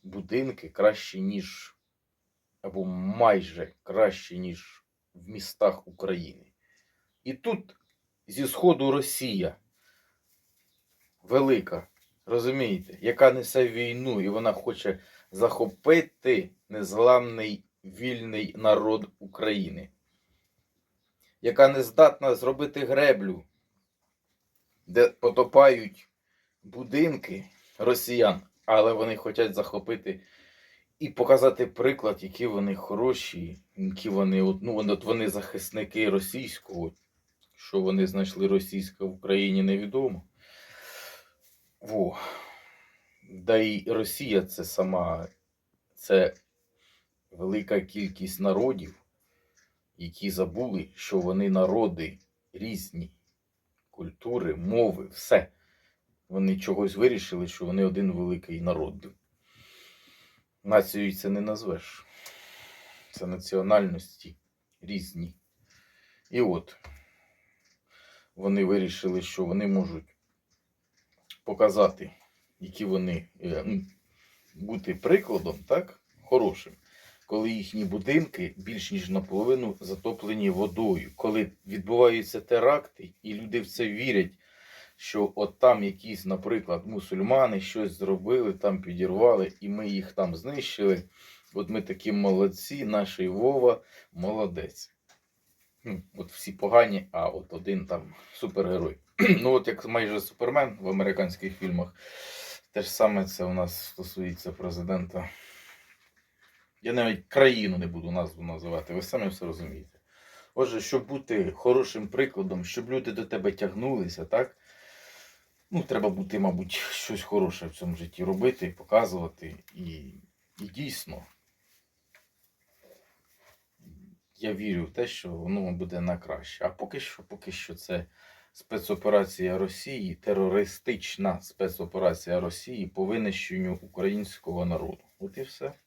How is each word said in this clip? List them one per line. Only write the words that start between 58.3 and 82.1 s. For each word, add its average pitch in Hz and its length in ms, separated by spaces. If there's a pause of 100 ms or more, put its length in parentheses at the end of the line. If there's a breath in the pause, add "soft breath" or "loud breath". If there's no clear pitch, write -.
народ. 82 520 (1500 soft breath)
Нацією 101 480
це 98 160
не 101 120
назвеш. 107 680 (1040 loud breath)
Це - 140
національності 95 1120 (440)
різні. 85 540 (960 soft breath)
І 123 100
от, - 360 (1600 soft breath)
вони 98 280
вирішили, 92 580
що - 220
вони 101 220
можуть 190 500 (1300)
показати, 101 640 (500 soft breath)
які 95 240
вони, 92 440 (160)
е, 85 220
ну, 98 180 (720 soft breath)
бути - 400
прикладом, 113 640 (100)
так, 170 320 (220)
хорошим, - 500 (540 soft breath)
коли 110 240
їхні 107 340
будинки 101 720
більш 98 360
ніж 92 180
наполовину 98 720
затоплені 104 720
водою, 92 640
коли 107 360 (140)
відбуваються 110 760